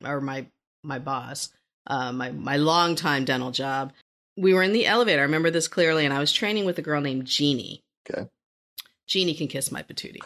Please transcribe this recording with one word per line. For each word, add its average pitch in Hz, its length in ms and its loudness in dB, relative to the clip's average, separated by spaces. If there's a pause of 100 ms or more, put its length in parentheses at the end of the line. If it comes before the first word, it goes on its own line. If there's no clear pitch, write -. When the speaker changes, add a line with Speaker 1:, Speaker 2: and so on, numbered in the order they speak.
Speaker 1:
or 143 160 -4
my, 135 280 -6 (360)
my 139 160 -8
boss, 131 500 -6 (380)
uh, 127 240 -4
my, 127 200 -6
my 143 260 -4
longtime 160 680 2
dental 127 280 -2
job. 135 420 -4 (420)
We 190 180 6
were 185 100 6
in 190 100 2
the 233 140 2
elevator. 208 340 4
I - 20 4
remember 160 280 2
this 165 180 0
clearly, 160 340 4
and 139 100 2
I 139 60 0
was 147 140 2
training 208 320 0
with 180 120 0
a 170 40 -4
girl 151 180 0
named 131 260 -2
Jeannie. 131 560 0 (280)
Speaker 2:
Okay. - 180 -6 (800)
Speaker 1:
Jeannie 185 280 0
can 151 120 -4
kiss 135 240 -6
my - 120 -8
patootie. - 420 -14